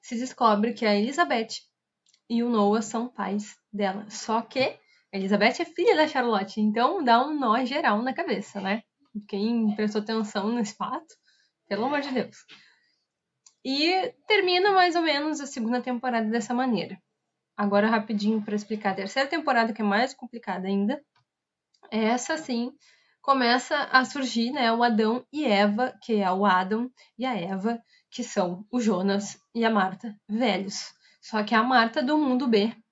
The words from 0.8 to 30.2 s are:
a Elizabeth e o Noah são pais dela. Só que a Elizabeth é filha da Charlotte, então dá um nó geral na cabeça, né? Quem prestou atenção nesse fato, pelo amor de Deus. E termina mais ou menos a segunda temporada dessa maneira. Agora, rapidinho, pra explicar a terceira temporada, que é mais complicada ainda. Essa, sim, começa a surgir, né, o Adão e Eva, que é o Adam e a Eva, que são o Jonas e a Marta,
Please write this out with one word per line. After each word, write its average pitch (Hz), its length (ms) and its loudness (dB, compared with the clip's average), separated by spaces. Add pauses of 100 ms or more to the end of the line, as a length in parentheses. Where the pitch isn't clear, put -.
a 208 100 4
Elizabeth 247 640 0 (680)
e 233 140 0
o 240 60 0
Noah 214 320 4
são 233 260 -4
pais 208 480 -6 (160)
dela. 202 380 -4
Só - 320 -4
que - 180 -6
a - 580 -6
Elizabeth 196 440 2
é 330 40 -2
filha 392 300 2
da 302 120 4
Charlotte, 226 520 -2
então 240 440 0
dá 240 220 6
um 302 140 -4
nó 240 240 2
geral 247 380 0
na 254 120 -4
cabeça, 208 460 -4
né? 196 220 -2 (460)
Quem 214 480 0
prestou 214 260 -2
atenção 214 500 -2
nesse 233 240 -4
fato, 269 400 -8 (520)
pelo 208 180 -4
amor 285 160 -2
de 277 100 -8
Deus. 240 260 -4 (1300)
E 330 500 0 (140)
termina 381 460 4
mais 359 220 4
ou 349 60 2
menos 294 380 0
a 277 60 -8
segunda 247 360 -4
temporada 240 480 -2
dessa 226 240 -2
maneira. 240 440 -2 (580)
Agora, 202 320 2
rapidinho, 214 540 0
pra 208 140 -6
explicar 208 360 -4
a 190 40 -4
terceira 233 340 -2
temporada, 254 420 0
que 220 100 -6
é 208 40 0
mais 214 280 2
complicada 190 540 -8
ainda. 202 320 0 (920)
Essa, 233 460 0
sim, 254 360 -4 (500)
começa 262 600 2
a 254 180 4
surgir, 240 480 -2
né, 247 220 2
o 233 100 2
Adão 226 480 2
e 294 140 -4
Eva, 208 580 2
que 226 120 -2
é 196 140 0
o 190 160 0
Adam 196 460 0 (260)
e 240 80 -6
a 254 80 -2
Eva, 196 480 -4 (300)
que 247 100 -10
são 180 480 -4
o 247 120 -2
Jonas 196 580 0 (160)
e 233 80 0
a 226 80 2
Marta, 196 420 -2 (140)